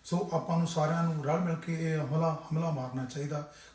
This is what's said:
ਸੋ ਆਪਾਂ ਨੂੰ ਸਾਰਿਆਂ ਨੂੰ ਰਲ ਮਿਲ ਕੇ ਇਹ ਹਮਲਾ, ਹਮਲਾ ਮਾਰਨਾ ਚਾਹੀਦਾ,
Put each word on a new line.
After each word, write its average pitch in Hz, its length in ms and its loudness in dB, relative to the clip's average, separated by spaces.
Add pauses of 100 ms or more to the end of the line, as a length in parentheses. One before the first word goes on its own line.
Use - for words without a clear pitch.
ਸੋ - 280 -2
ਆਪਾਂ 165 260 0
ਨੂੰ 165 80 4
ਸਾਰਿਆਂ 160 360 2
ਨੂੰ 156 220 0
ਰਲ 156 160 2
ਮਿਲ 165 160 2
ਕੇ 165 180 -4
ਇਹ 160 240 0
ਹਮਲਾ, 156 360 2 (180)
ਹਮਲਾ 165 180 0
ਮਾਰਨਾ 131 340 -2
ਚਾਹੀਦਾ, 147 360 -4 (340)